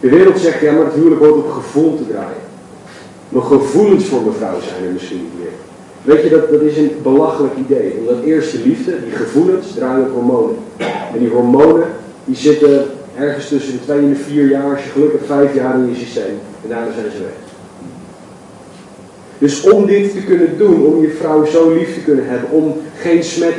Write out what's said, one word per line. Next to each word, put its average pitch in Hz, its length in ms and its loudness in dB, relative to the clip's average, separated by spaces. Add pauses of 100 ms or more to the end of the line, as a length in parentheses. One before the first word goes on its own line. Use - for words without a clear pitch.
De 131 80 2
wereld 180 300 6
zegt: 170 220 0
"Ja, 147 120 2
maar 156 120 4
het 139 100 -4
huwelijk 151 260 4
hoort 151 240 4
op - 60 -6
gevoel 147 460 -2
te 127 100 -6
draaien." 98 440 -10 (760)
Mijn 127 160 -2
gevoelens 175 600 2
voor 123 180 -2
mijn 107 120 -2
vrouw - 260 -6
zijn 90 240 -10
er 90 80 -6
misschien 92 300 -10
niet 85 160 -14
meer. 87 140 -12 (500)
Weet 151 200 4
je, 170 60 2
dat, 156 220 2
dat 147 100 4
is 151 160 0
een 143 160 2 (100)
belachelijk 139 540 0
idee. 131 420 -2
Omdat 117 260 -2
eerste 151 340 0
liefde, - 460 -2
die 117 80 -10
gevoelens, 135 600 -2
draaien 127 320 -2
op - 60 -6
hormonen. 120 440 -2 (560)
En 113 60 -6
die 120 100 0
hormonen, 139 580 4 (380)
die 131 120 -4
zitten 143 480 4 (320)
ergens 143 320 -6
tussen 135 240 -4
de 123 100 -8
twee 143 160 -2
en 143 100 2
de 139 60 2
vier 143 340 0
jaar, 139 220 0
als 135 140 -6
je - 60 -14
gelukkig 143 360 0
vijf 143 280 2
jaar 127 240 0
in 127 100 0
je 117 60 -4
systeem. 110 440 -8 (240)
En 110 60 -14
daarna 113 240 -8
zijn 104 180 -8
ze 98 80 -12
weg. 90 140 -10 (2000)
Dus - 320 2
om 202 160 6
dit 202 260 2
te - 100 -8
kunnen 170 360 2
doen, 180 280 4
om 156 160 4
je 156 80 0
vrouw 156 340 0
zo 165 300 4
lief 170 200 -2
te 156 60 -8
kunnen 135 280 0
hebben, 123 220 -6
om 151 240 0 (220)
geen 170 280 0
smet 165 340 -2